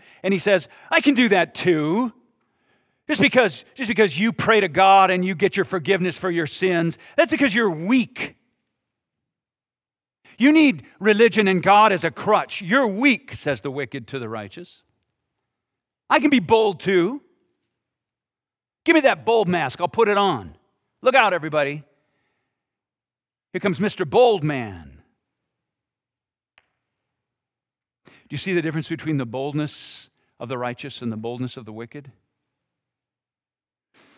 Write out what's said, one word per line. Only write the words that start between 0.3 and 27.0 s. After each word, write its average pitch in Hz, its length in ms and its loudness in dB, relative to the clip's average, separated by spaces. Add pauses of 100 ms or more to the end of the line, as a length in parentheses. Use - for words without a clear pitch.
he 185 60 0
says, 190 300 0 (220)
"I 330 120 4
can 285 120 4
do 240 140 4
that 180 260 2
too." 180 600 0 (960)
Just 294 120 -2
because, 233 440 2 (100)
just 240 140 -8
because 196 280 0
you 214 160 0
pray 214 280 2
to 190 80 0
God 190 420 6
and 180 140 0
you 190 100 -4
get 185 220 0
your 190 80 0
forgiveness 180 520 -2
for 185 140 -6
your 170 160 -2
sins, 170 500 -2 (200)
that's 320 160 2
because 269 200 0
you're 220 160 0
weak. 185 680 -2 (2000)
You 277 140 4
need 277 340 2 (140)
religion 214 480 2
and 185 120 2
God 208 300 6
as 170 140 -2
a 165 80 -4
crutch. 190 500 -2
"You're 233 240 0
weak," 220 480 -2
says 139 280 -6
the 143 100 -8
wicked 135 340 -10
to 135 140 -10
the 113 80 -10
righteous. 110 560 -14 (1200)
"I 208 120 2
can 294 100 2
be 262 80 4
bold 208 400 2
too. 190 440 0 (1600)
Give 330 100 4
me 311 60 6
that 190 240 2
bold 220 240 2
mask. 165 320 -4
I'll 175 80 -2
put 220 200 0
it 202 80 0
on. 135 400 -2 (460)
Look 254 140 2
out, 214 160 4
everybody. 151 500 -4 (1700)
Here 180 80 -8
comes 185 200 -2
Mister 190 240 -4
Bold 208 400 2
Man." 95 580 -8 (3000)